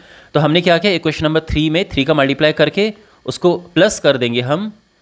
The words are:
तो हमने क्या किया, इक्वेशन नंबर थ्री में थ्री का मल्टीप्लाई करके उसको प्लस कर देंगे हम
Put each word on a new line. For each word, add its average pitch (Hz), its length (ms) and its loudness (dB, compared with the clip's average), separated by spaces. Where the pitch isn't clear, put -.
तो 147 60 4
हमने 156 200 2
क्या 170 180 2
किया, 196 140 0
इक्वेशन 160 320 -4
नंबर 156 180 0
थ्री 156 280 -2
में 170 180 0
थ्री 135 160 -2
का 151 100 0
मल्टीप्लाई 139 380 0
करके 196 400 0
उसको 175 300 0
प्लस 180 260 2
कर 143 160 2
देंगे 120 260 -2
हम 175 300 -4